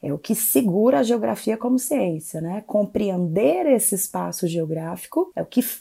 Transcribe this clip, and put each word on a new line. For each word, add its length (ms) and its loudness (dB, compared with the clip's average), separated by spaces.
é 100 -4
o 60 -4
que 160 -2
segura 640 4
a 40 4
geografia 540 0
como 220 0
ciência, 640 -2
né? 240 -6
Compreender 1000 0
esse 300 4
espaço 520 -4
geográfico 880 -4
é 60 -6
o 60 -4
que 160 0
f-, 180 -4